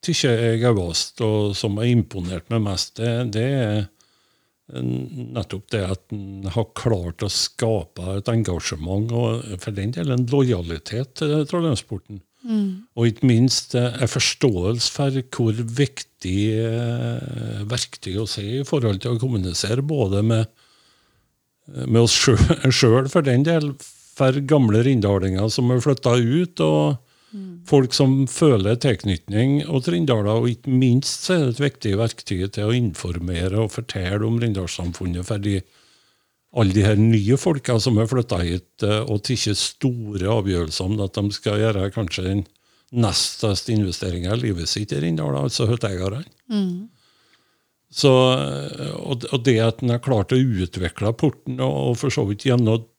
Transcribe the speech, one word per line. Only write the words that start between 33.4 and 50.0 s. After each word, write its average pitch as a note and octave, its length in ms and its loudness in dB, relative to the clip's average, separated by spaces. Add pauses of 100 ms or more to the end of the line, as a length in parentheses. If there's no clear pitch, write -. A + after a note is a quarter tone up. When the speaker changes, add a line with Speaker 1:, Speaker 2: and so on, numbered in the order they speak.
Speaker 1:
og A2 140 0
fortelle G2+ 500 -4
om A2+ 160 0
Rindalssamfunnet F2+ 880 -4
for G#2+ 100 -4
de, G2+ 200 -2 (960)
alle G#2+ 160 4
de G2 160 4
her G#2+ 80 4
nye A2 400 4
folka C#3 480 0
som A2+ 160 4
har A2 80 2
flyttet G#2 400 0
hit, F2+ 220 -4 (180)
eh, G#2+ 160 2
og G#2 240 -2
tikket A2 320 -2
store A2 640 -4 (140)
avgjørelser F#2 500 -2
om G#2+ 160 0
at G2 160 -4
de G2+ 160 0
skal G#2 240 -2
gjøre G2+ 320 0
kanskje F#2+ 380 -4
den G2 160 -2 (480)
nest A#2+ 480 0
største A2 340 -2
investeringen F2+ 560 -2
i A#2 160 -2
livet E2+ 240 -4
sitt G#2 240 -4
i C#3+ 80 -2
Rindal, D#2+ 320 -2
altså B2 320 -2
hytteeierne. G2 560 -4 (240)
Speaker 2:
Mm. G3 400 -4 (1040)
Speaker 1:
Så, C3+ 220 4 (260)
eh, C#3+ 540 -6 (100)
og, A#2+ 300 -6
og B2 100 -2
det A#2+ 240 4
at A2+ 160 -2
en B2 60 0
har A#2+ 100 0
klart A#2 320 0